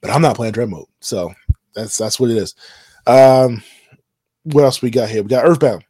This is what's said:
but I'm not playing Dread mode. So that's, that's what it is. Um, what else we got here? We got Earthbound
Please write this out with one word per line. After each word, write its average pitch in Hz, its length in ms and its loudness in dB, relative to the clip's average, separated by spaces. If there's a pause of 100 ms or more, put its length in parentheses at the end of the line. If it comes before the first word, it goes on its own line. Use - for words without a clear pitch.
but - 100 -10
I'm 147 120 2
not 131 140 2
playing 113 160 -6
Dread 113 160 -4
mode. 85 180 -12 (140)
So 90 320 -8 (420)
that's, 107 220 -10
that's 110 220 -6
what 123 120 0
it 117 60 0
is. 98 180 -6 (520)
Um, 131 560 4 (800)
what 147 220 2
else 123 180 0
we 123 80 -2
got 113 180 -2
here? 110 140 -4
We 101 60 -8
got 127 180 0
Earthbound 143 440 -2